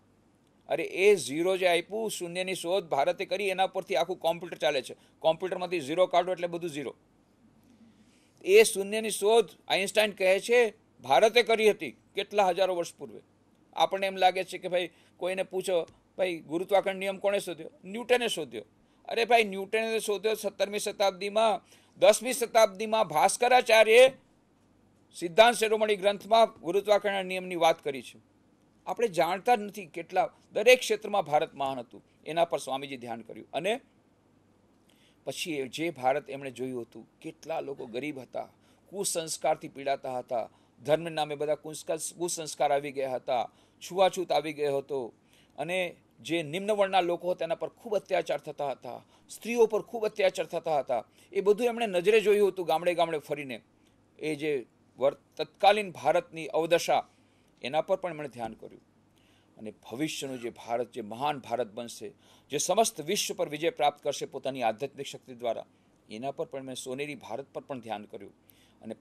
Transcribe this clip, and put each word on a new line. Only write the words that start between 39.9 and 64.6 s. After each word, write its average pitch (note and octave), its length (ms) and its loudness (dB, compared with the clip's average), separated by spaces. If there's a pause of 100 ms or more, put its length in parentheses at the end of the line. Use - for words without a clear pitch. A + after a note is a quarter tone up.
હતા, A#2 320 -6 (340)
ધર્મ D#3 240 0
નામે D3+ 260 -4
બધા D3 200 -2
કુંસ્કાર-, D#3 640 -8
કુસંસ્કાર D#3+ 540 -2
આવી C#3+ 200 -2
ગયા C3 220 -4
હતા, A#2 380 -4 (280)
છૂવાછૂત F3+ 520 0
આવી D3+ 200 0
ગયો C#3+ 260 0
હતો, C3+ 340 -6 (460)
અને F3+ 360 -4 (260)
જે D#3+ 220 -4
નિમ્ન F3+ 280 -4
વર્ણના G3 300 2
લોકો F3 300 -2
હતા F3 140 -4
એના E3 100 -2
પર D#3 140 -8
ખૂબ G#3 280 -6
અત્યાચાર F3 420 -2
થતા D3 320 -8
હતા, A#2+ 340 -12 (260)
સ્ત્રીઓ A#3 360 2
પર G#3 160 0
ખૂબ A3 220 -8
અત્યાચાર F#3 420 0
થતા D#3+ 320 -2
હતા, B2+ 260 -2 (280)
એ G3 80 -4
બધું G3+ 260 2
એમણે A#3 200 -2
નજરે G3 340 2
જોયું G3+ 280 4
હતું F3+ 180 -4
ગામડે E3 280 2
ગામડે E3 240 0
ફરીને. C#3 420 -8 (580)
એ D#3 160 -4
જે C#3+ 320 -2 (320)
વર-, C#3 180 2 (200)
તત્કાલીન G3+ 540 2
ભારતની D#3+ 560 -2
અવદશા, D#3+ 640 2 (540)
એના C#3+ 180 -4
પર F#3+ 160 -2
પણ F3+ 140 -6
એમણે D3+ 180 -10
ધ્યાન A2+ 260 -10
કર્યું. - 260 -20 (800)
અને A2 120 -14
ભવિષ્યનું C3+ 720 -10
જે A#2 100 -8
ભારત, A#2 420 -6
જે B2 100 -10
મહાન B2+ 360 -4
ભારત A#2 340 -4
બનશે, A2+ 360 -14 (420)
જે C#3+ 80 -4
સમસ્ત G3+ 420 0
વિશ્વ G3+ 340 -4
પર F3 140 -6
વિજય D3+ 220 -4
પ્રાપ્ત D3 320 0
કરશે D3 240 -6
પોતાની C3 360 -8